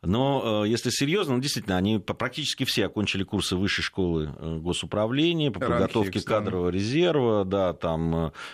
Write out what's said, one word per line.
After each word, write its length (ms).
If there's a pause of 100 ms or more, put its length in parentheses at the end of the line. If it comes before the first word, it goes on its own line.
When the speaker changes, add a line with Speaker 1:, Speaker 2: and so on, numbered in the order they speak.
Speaker 1:
Но, 640
э, 40
если 200
серьезно, 460
ну, 60
действительно, 360
они 220
по-, 160
практически 500
все 220
окончили 360
курсы 320
высшей 280
школы, 520
э, 220
госуправления, 960
по 80
Speaker 2:
Ранних 160
Speaker 1:
подготовке 440
Speaker 2:
экзаменов. 260
Speaker 1:
кадрового 240
резерва, 760
да, 280
там, 580 (220)